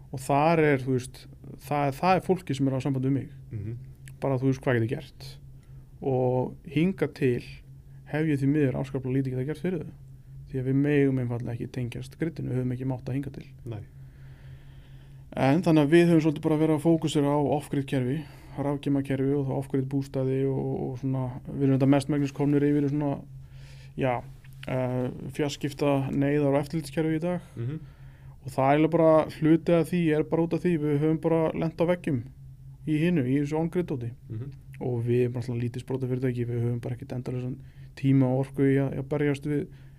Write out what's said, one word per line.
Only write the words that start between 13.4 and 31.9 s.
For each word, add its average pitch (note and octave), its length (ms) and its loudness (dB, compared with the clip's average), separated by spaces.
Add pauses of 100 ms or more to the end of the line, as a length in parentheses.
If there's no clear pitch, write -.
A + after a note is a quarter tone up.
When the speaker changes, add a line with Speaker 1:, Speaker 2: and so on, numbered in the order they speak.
Speaker 2:
Nei. G#2+ 180 -10 (1500)
Speaker 1:
En C#3 320 4
þannig D#3 220 6
að - 20 4
við E3+ 220 8
höfum D#3+ 100 8
svolítið D#3 220 0
bara D#3 160 2
verið D#3 180 4
að C#3 60 -6
fókusera D#3 500 2
á D3 60 2 (160)
off-grid C#3+ 340 -2
kerfi, C3+ 280 0 (340)
rafgeymakerfi C#3 840 0
og C#3 140 0
þá C3+ 80 -2
off-grid C3+ 340 -2
bústaði C3+ 460 -2 (100)
og, C3+ 220 0 (160)
og C3+ 160 -6
svona, C3 240 -2 (240)
við C#3 180 -2
erum C3+ 80 6
þetta C3+ 160 4
mestmegnis C#3+ 460 2
komnir C#3+ 260 2
yfir D3 240 4
í C#3 60 0
svona, D3 160 -2 (880)
já, C3+ 140 0 (560)
eh, B2+ 400 -2 (260)
fjarskipta, C#3+ 600 -2 (180)
neyðar- C#3+ 420 2
og C#3+ 60 2
eftirlitskerfi D#3+ 580 -2
í D#3 60 -4
dag. F3 160 -2 (160)
Speaker 2:
Mhm. B2+ 240 -6 (640)
Speaker 1:
Og - 80 -10
það C3 160 2
er C#3+ 80 6
eiginlega D#3 160 4
bara D#3+ 380 6
hluti D#3+ 420 4
af D#3+ 180 4
því, F3 120 2 (120)
er D3+ 80 2
bara D#3+ 220 0
út E3 100 -4
af D#3+ 80 -2
því, F3+ 160 2
við D3 220 2
höfum D#3 200 2
bara E3 200 2 (120)
lent D#3+ 280 -2
á F3 60 4
veggjum E3+ 360 0 (640)